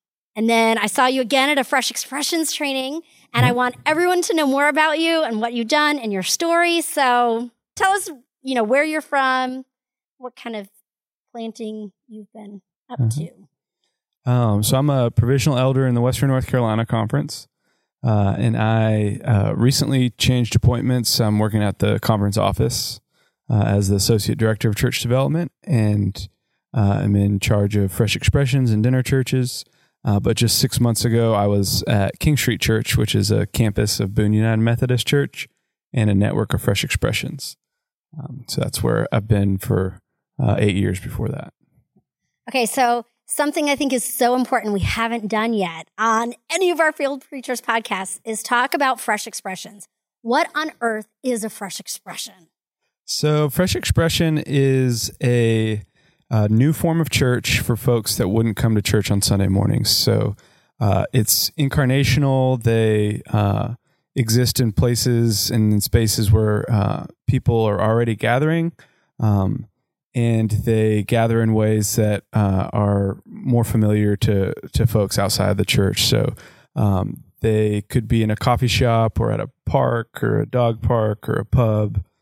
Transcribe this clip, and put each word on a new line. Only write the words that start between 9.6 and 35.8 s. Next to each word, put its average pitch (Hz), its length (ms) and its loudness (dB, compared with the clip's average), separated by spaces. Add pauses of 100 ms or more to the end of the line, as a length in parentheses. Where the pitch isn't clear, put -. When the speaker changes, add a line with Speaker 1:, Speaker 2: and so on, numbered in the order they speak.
Speaker 1:
what 247 180 -16
kind 226 220 -10
of 196 120 -12 (640)
planting 220 640 -12 (140)
you've 214 260 -20
been 202 280 -20 (280)
up 247 100 -10
Speaker 2:
Mm-hmm. 127 260 -4 (1000)
Speaker 1:
to. 123 60 -2
Speaker 2:
Um, 110 320 0
so 131 140 0
I'm 143 120 0
a 131 200 0
provisional 131 480 0
elder 131 300 0
in 120 80 0
the 120 60 0
Western 127 280 0
North 131 180 0
Carolina 113 380 0
Conference, 123 640 -4 (560)
uh, 104 340 2
and 113 200 0
I, 110 680 2
uh, 104 320 2
recently 127 560 2
changed 123 440 0
appointments. 123 680 2
I'm 104 180 2
working 107 240 2
at 98 160 -2
the 104 200 2
conference 104 380 0
office, 104 640 -2 (500)
uh, 107 160 2
as 101 240 2
the 101 60 4
Associate 101 420 0
Director 110 320 0
of 104 60 0
Church - 260 -2
Development, 135 500 -2 (120)
and, 104 640 0 (440)
uh, 101 280 2
I'm 101 160 2
in 101 240 0
charge 104 340 0
of 98 160 0
Fresh 107 240 0
Expressions 131 560 2
and 107 100 2
dinner 127 220 2
churches. 131 600 -2 (400)
Uh, 104 160 2
but 113 160 0
just 113 200 2
six - 220 0
months 117 240 0
ago, 117 300 2
I 101 120 2
was 101 380 0
at 101 360 0
King 151 180 2
Street - 240 -2
Church, 110 340 0
which - 180 0
is 104 180 2
a 104 160 2
campus 107 520 0
of 101 160 -4
Boone 107 160 2
United 110 300 2
Methodist 117 440 0
Church - 440 -2 (420)